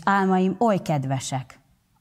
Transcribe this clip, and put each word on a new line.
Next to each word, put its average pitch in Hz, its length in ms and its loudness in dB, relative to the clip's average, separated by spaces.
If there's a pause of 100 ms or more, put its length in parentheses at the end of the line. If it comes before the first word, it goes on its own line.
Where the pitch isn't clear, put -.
álmaim 190 540 2
oly 214 200 2
kedvesek, 135 800 -4 (400)